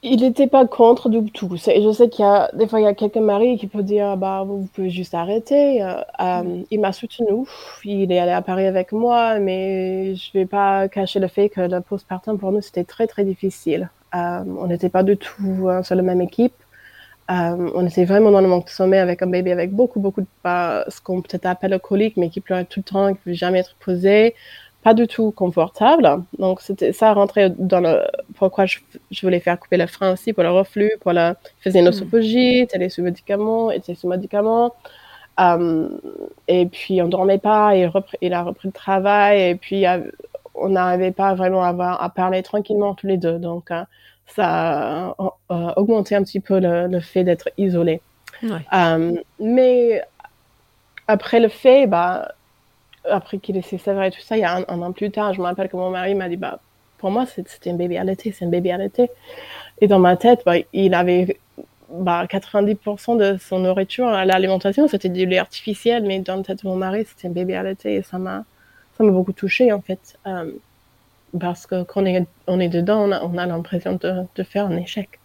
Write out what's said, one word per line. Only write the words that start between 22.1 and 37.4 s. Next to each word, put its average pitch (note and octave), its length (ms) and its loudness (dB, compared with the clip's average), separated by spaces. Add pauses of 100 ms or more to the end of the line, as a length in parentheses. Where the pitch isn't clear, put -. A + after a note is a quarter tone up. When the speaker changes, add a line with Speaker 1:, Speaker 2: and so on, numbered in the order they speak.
Speaker 1:
mais E3+ 140 0
qui F#3+ 100 -10
pleurait F3+ 260 -4
tout - 140 -8
le F#3+ 40 -8
temps, G3 240 0
qui G3 60 0
ne - 20 -10
pouvait F3 180 -8
jamais F3+ 240 0
être F3+ 160 -4 (100)
posé. G3 520 4 (480)
Pas A3+ 100 8
du A3+ 140 2
tout A3 240 -2
confortable. F3+ 920 2 (160)
Donc, F#3 220 -2
c'était, - 320 -2
ça A3 200 4
rentrait G3+ 460 4
dans F#3 220 2
le, E3 200 2 (360)
pourquoi F#3+ 280 2
je, F#3+ 140 -4 (320)
je F#3+ 160 -12
voulais F3+ 140 2
faire F3 180 -2
couper - 180 -4
le E3+ 120 0
frein F#3+ 240 -2
aussi, G3 200 -4
pour - 120 -4
le E3+ 80 0
reflux, G3+ 480 0
pour F3+ 120 0
la, E3+ 180 2 (280)
il - 60 -20
faisait F#3+ 160 4
une F3 60 6
Speaker 2:
Hmm. - 20 8
Speaker 1:
oesophagie, A#3 840 2
elle F#3 100 -2
est F3+ 60 -2
sous F3 140 -6
médicaments, G#3+ 720 -2
elle - 60 -4
était F3 180 -10
sous - 120 -8
médicaments. G#3+ 640 0 (680)
Euh, E3+ 480 2 (580)
et F3+ 200 4
puis, F3+ 360 -2
on E3+ 60 0
dormait F#3 300 2
pas, G#3 380 4